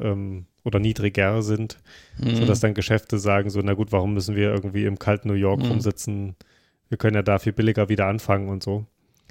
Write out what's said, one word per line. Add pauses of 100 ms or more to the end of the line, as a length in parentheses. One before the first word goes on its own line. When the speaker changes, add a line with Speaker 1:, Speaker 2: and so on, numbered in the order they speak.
Speaker 1:
ähm, (180)
oder
niedriger
sind, (400)
Speaker 2:
Mhm.
Speaker 1:
sodass
dann
Geschäfte
sagen
so,
„Na
gut,
warum
müssen
wir
irgendwie
im
kalten
New
York
Speaker 2:
Mhm.
Speaker 1:
rumsitzen? (540)
Wir
können
ja
da
viel
billiger
wieder
anfangen“
und
so. (460)